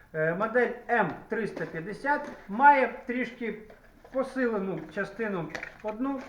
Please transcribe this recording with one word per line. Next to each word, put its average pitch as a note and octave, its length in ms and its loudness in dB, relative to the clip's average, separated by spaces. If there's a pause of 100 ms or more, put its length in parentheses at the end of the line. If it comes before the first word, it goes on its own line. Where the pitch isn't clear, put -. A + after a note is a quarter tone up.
(140)
Е, D#3+ 200 2
модель A3+ 360 2 (200)
М G#3 200 4 (180)
триста G3 380 -4
п'ятдесят G3+ 640 -4 (180)
має C4 460 6 (120)
трішки A#3+ 520 -4 (540)
посилену A3+ 680 0 (140)
частину G3 540 -4 (340)
одну. B3+ 460 -4